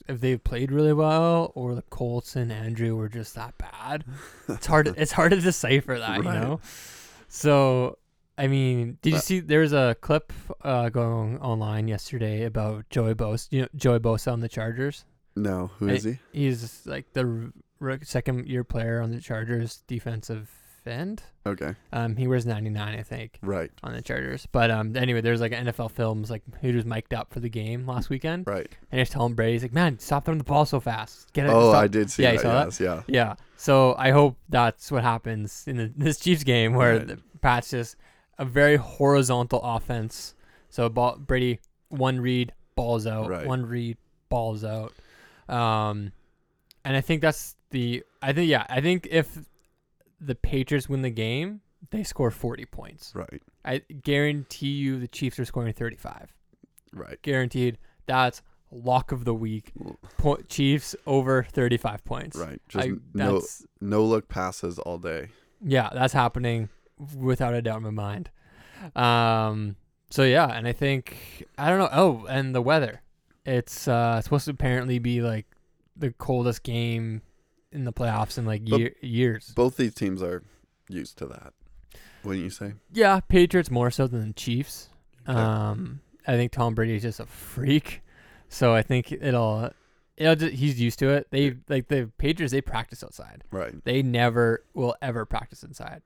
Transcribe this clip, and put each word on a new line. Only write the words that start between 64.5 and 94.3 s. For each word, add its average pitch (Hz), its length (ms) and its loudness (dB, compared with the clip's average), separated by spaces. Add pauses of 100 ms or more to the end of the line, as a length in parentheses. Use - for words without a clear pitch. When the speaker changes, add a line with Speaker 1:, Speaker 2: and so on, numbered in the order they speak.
Speaker 2:
all 85 200 -8
day. 82 320 -8 (300)
Speaker 1:
Yeah, 131 320 0
that's 127 220 0
happening 120 540 0 (480)
without 127 360 0
a 120 80 -2
doubt 110 180 -4
in 110 40 -10
my 110 80 -8
mind. 104 400 -8 (640)
Um, 113 800 2 (340)
so 139 120 2
yeah, 139 240 6
and 117 220 -4
I 120 40 -2
think, - 760 -4 (100)
I 143 100 0
don't 185 100 4
know. 185 140 2
Oh, 135 360 4
and 131 260 -2
the 123 80 2
weather. 139 400 0 (420)
It's, 127 440 -2
uh, 117 320 2
supposed 143 240 0
to 151 80 -6
apparently 127 480 0
be, 120 200 0
like, 113 260 -2 (500)
the 131 160 -4
coldest 123 500 -2
game 117 600 -4 (500)
in 139 120 -6
the 120 80 -6
playoffs 110 460 -2
in, 120 80 -4
like, 107 220 -4
Speaker 2:
But 127 120 2
Speaker 1:
year, 117 200 -2
years. 117 540 -2
Speaker 2:
both 127 220 2
these 117 180 0
teams 95 280 -4
are 87 200 -4 (460)
used 87 300 -10
to - 80 -10
that, 64 260 -18 (720)
wouldn't 95 200 -4
you 95 60 -8
say? 101 240 -12 (180)
Speaker 1:
Yeah, 196 280 6
Patriots 175 500 4
more 123 200 2
so 135 160 0
than 117 220 -4
the 107 60 -8
Chiefs. - 540 -4 (400)
Speaker 2:
Okay. 123 100 0
Speaker 1:
Um, 110 640 -2 (260)
I 139 100 0
think 120 160 0
Tom 117 220 0
Brady 113 220 0
is 101 60 -4
just 113 180 -6
a 107 60 -12
freak, - 760 0 (460)
so 120 260 4
I 110 80 6
think 123 300 0
it'll, 120 580 -2 (460)
it'll 160 200 4
ju-, 160 120 -2
he's 131 320 0
used 120 200 0
to 135 100 2
it. 143 200 0
They, 135 260 0 (120)
like, 135 200 -2
the 127 300 -2
Patriots, 156 340 -2
they 135 80 2
practice 113 420 -8
outside. - 480 -20
Speaker 2:
Right. 69 240 -6 (100)
Speaker 1:
They 135 180 2
never 120 640 2 (100)